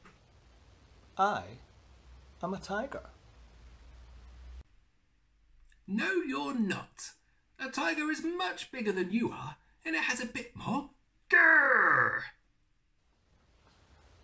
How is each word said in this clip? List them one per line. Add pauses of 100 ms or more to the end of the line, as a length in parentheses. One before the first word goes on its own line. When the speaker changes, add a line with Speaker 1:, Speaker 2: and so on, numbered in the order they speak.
(1200)
Speaker 1:
I (1000)
am
a
tiger. (2750)
Speaker 2:
No, (140)
you're
not. (480)
A
tiger
is
much
bigger
than
you
are, (280)
and
it
has
a
bit
more (400)
grrr. (2000)